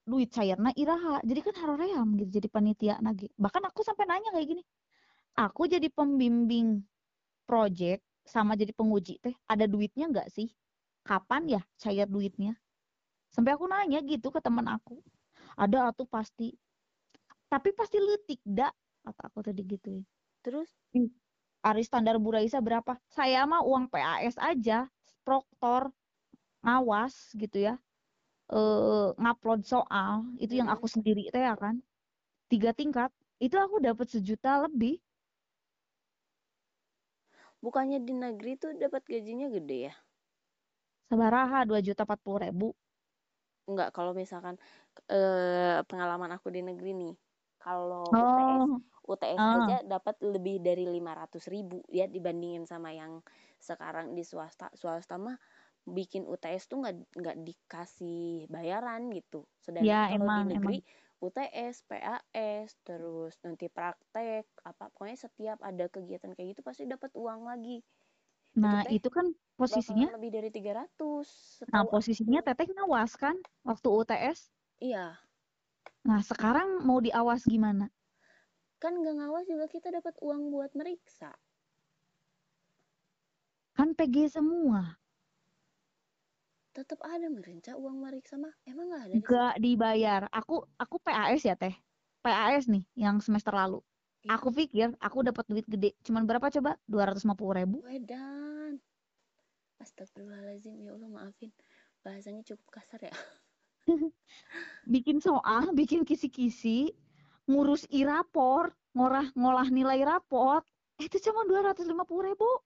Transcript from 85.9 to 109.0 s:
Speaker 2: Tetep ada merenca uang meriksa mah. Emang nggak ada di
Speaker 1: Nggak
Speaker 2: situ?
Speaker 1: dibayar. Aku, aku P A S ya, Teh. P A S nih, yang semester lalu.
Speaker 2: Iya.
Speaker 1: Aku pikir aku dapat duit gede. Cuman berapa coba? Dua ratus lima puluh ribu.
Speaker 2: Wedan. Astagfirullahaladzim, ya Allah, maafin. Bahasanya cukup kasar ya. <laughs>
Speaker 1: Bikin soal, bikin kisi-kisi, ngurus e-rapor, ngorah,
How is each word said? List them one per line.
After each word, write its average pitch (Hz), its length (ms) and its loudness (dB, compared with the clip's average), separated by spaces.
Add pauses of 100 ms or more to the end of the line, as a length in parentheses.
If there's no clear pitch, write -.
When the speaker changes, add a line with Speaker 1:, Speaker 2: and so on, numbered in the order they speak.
Speaker 2:
Tetep 269 320 -12
ada 339 240 -6
merenca 214 480 -12
uang 269 240 -10
meriksa 269 360 -14
mah. 311 160 -10 (120)
Emang 311 240 -12
nggak 311 160 -10
ada 185 80 -6
di 220 80 4
Speaker 1:
Nggak 240 320 2
Speaker 2:
situ? - 80 -6
Speaker 1:
dibayar. 220 600 2 (120)
Aku, 254 320 -4 (120)
aku - 240 -8
P - 120 -12
A 208 200 2
S 294 120 2
ya, 190 80 4
Teh. 185 200 -4 (480)
P - 80 -2
A 220 280 4
S 269 80 0
nih, 208 160 4 (160)
yang 208 240 2
semester 208 320 0
lalu. 190 260 2 (460)
Speaker 2:
Iya. 220 160 2
Speaker 1:
Aku 254 80 0
pikir 233 480 2
aku 254 240 -2
dapat 240 260 0
duit 214 220 -4
gede. 208 320 2
Cuman 226 240 0
berapa 240 240 2
coba? 285 260 0 (140)
Dua 202 160 2
ratus 196 180 -2
lima 202 140 2
puluh 190 240 -2
ribu. 190 240 0
Speaker 2:
Wedan. 277 960 -10 (1000)
Astagfirullahaladzim, 202 1000 -18
ya 208 160 -16
Allah, 220 160 -18
maafin. 202 400 -18 (480)
Bahasanya 202 400 -14
cukup - 400 -18
kasar - 240 -20
ya. - 80 -14 (720)
<laughs> 320 300 0 (720)
Speaker 1:
Bikin 262 320 4
soal, 285 560 2
bikin 311 320 4
kisi-kisi, 247 880 0 (560)
ngurus 285 400 4
e-rapor, 294 800 4 (240)
ngorah, 262 400 4